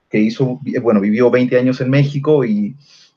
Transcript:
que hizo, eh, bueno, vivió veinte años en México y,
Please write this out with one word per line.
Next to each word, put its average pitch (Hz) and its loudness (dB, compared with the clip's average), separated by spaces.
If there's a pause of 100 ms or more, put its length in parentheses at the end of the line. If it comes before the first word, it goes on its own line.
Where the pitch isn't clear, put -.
que 110 -2
hizo, 123 -2
eh, - -4
bueno, 113 2
vivió 110 2
veinte 123 2
años 127 0
en 127 -4
México 143 2
y, 104 -2 (400)